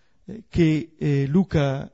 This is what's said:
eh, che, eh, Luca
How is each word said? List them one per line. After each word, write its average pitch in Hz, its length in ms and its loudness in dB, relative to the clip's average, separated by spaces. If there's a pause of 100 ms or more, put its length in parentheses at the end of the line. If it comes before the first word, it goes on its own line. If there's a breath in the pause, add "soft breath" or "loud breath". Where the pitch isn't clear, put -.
(260)
eh, - 240 -16
che, 156 480 0
eh, 139 300 -2
Luca 143 680 -2